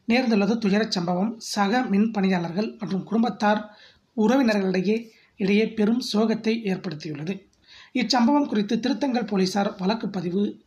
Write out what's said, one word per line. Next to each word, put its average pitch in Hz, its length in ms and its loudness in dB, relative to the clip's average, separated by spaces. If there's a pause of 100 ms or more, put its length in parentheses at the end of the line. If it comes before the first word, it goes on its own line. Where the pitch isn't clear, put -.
நேர்ந்துள்ளது 226 500 2
துயரச் 208 320 0
சம்பவம். 180 480 -2
சக 208 440 -2
மின் 202 280 2
பணியாளர்கள் 190 680 -2
மற்றும் 185 260 -4
குடும்பத்தார், 214 580 0 (540)
உறவினர்களிடையே, 208 800 2 (400)
இடையே 214 360 2
பெரும் 233 300 0 (100)
சோகத்தை 220 420 0 (100)
ஏற்படுத்தியுள்ளது. 160 720 -6 (580)
இச்சம்பவம் 269 540 2
குறித்து 208 300 0
திருத்தங்கல் 247 540 -2
போலீசார் 196 480 0
வழக்கு 214 300 -2
பதிவு 180 340 -2 (240)